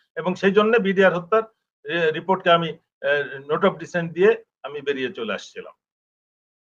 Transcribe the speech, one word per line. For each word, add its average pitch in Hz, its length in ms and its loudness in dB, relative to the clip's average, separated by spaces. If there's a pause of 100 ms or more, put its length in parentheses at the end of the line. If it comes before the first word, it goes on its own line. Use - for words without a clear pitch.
(160)
এবং 185 200 -4
সেই 196 160 2
জন্য 214 260 4
বিডিআর 190 420 2
হত্যার, 220 240 0 (480)
এ, 165 200 0
রিপোর্টকে 175 400 0
আমি, 170 180 4 (320)
এ, 139 460 -2
note 165 160 0
of 190 100 2
dissent 165 400 -6
দিয়ে 208 300 2 (200)
আমি 147 180 -10
বেরিয়ে 131 320 -4
চলে 107 200 -6
আসছিলাম। 87 400 -12 (1040)